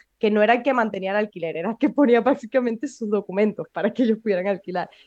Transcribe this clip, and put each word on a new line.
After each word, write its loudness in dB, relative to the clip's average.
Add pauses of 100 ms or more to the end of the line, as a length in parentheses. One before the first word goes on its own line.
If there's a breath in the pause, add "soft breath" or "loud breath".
(200)
que 2
no 2
era 6
el -4
que 2
mantenía -2
el -2
alquiler, -6
era -4
el -10
que 2
ponía 4
básicamente -2
sus -8
documentos -2
para -4
que 0
ellos 2
pudieran -2
alquilar. -4 (180 loud breath)